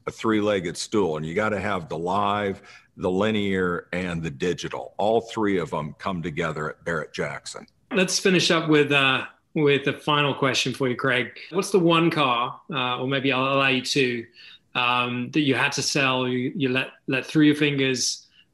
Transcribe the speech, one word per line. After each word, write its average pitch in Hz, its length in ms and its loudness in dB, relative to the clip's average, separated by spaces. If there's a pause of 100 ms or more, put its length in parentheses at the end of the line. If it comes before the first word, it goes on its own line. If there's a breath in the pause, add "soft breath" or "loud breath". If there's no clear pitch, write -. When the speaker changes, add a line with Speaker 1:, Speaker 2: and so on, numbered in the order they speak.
Speaker 1:
a - 40 -4
three-legged 104 680 0
stool, 87 400 0
and 78 80 -6
you 82 80 -8
gotta 104 260 0
have 92 300 -4
the 78 80 -4
live, 101 640 -2 (340 loud breath)
the 95 140 -2
linear, 95 840 0
and 87 300 -4
the 80 80 -6
digital. 71 640 -6
All 110 240 2
three 104 380 -2
of 80 120 -4
them 78 280 -6
come 92 240 -6
together 78 480 -4
at - 140 -16
Barrett-Jackson. 78 840 -8 (260)
Speaker 2:
Let's 185 260 0
finish 185 320 2
up 160 180 2
with, 147 220 6
uh, 135 360 2 (280)
with 139 320 2
a 143 60 2
final 147 420 0
question 127 400 0
for 135 140 -2
you, 123 80 -2
Craig. 123 320 0 (240)
What's 190 180 -4
the 202 80 4
one 165 320 6
car, 127 500 0 (100)
uh, 127 280 -2
or 131 80 -4
maybe 135 260 0
I'll 131 220 2
allow 135 140 4
you 131 120 2
two, 123 460 0 (480 loud breath)
um, 123 560 0
that 156 100 2
you 139 140 2
had 135 180 0
to 135 100 -4
sell, 131 440 0
you, 127 300 -2
you 139 120 0
let, 131 200 -2 (180)
let 131 180 -2
through 156 200 4
your 147 100 8
fingers, 139 720 0 (280 soft breath)